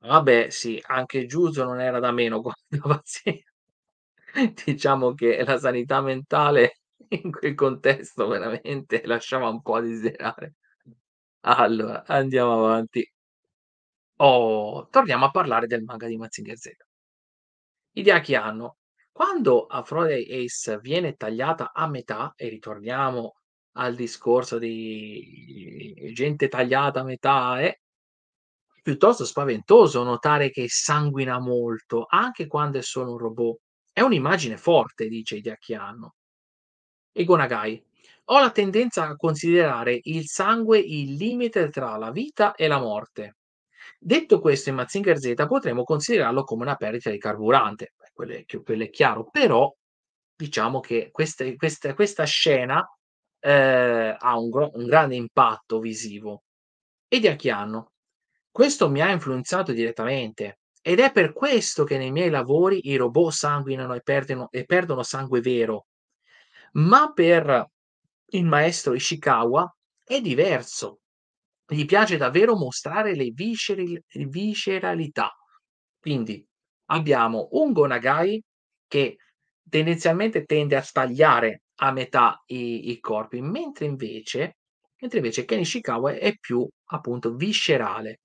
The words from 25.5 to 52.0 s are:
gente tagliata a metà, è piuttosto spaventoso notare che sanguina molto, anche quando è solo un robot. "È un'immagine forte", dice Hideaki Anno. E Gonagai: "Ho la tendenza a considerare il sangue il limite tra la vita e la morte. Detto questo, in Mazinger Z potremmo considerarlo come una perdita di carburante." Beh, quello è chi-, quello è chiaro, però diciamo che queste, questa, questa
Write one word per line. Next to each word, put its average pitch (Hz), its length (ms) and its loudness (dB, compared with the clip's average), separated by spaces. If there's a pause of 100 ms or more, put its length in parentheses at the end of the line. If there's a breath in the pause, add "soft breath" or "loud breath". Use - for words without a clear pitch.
gente 139 360 -2
tagliata 131 520 0
a 131 40 -8
metà, 131 560 0
è - 160 -2 (1040)
piuttosto 180 420 4
spaventoso 139 760 4
notare 139 480 0
che 123 180 -6
sanguina 139 720 -2
molto, 117 680 -2
anche 202 380 0
quando 147 320 -2
è 123 40 -4
solo 127 300 -8
un 120 60 -10
robot. 117 400 -4 (340)
"È - 80 -2
un'immagine 156 560 2
forte", 120 520 0
dice 113 280 -8
Hideaki 110 380 -12
Anno. 104 400 -16 (960)
E 185 120 -2
Gonagai: 123 580 2 (440 soft breath)
"Ho 262 140 6
la 247 100 6
tendenza 202 580 0
a 147 80 -10
considerare 147 840 0
il 156 240 -6
sangue 220 520 2
il 147 360 -2
limite 226 560 -2
tra 123 260 -6
la 110 140 -8
vita 208 440 -2
e 160 140 0
la 143 100 2
morte. 107 580 -8 (600 loud breath)
Detto 262 420 2
questo, 139 300 2
in 135 60 -4
Mazinger 165 420 0
Z 123 160 -2 (120)
potremmo 143 380 -2
considerarlo 147 600 0
come 117 180 -6
una 139 140 -4
perdita 113 340 -6
di 104 80 -6
carburante." 107 800 0
Beh, - 160 -20
quello - 220 -12
è - 100 -16
chi-, - 180 -14
quello 110 220 -4
è 107 60 -12
chiaro, 113 400 0
però 214 420 4 (640)
diciamo 131 440 -4
che 117 320 -4
queste, 131 440 -6
questa, 139 380 -4
questa 202 300 0